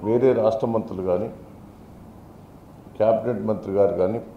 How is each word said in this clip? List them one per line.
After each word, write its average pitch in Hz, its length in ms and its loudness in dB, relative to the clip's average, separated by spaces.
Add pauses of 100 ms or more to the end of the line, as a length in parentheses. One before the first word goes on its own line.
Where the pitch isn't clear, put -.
(100)
వేరే 123 200 4 (120)
రాష్ట్ర 110 340 2
మంత్రులు 95 340 -6
కానీ, 92 200 0 (1700)
క్యాబినెట్ 110 500 0
మంత్రి 98 300 -4
గారు 87 220 2
కానీ, 110 180 0 (160)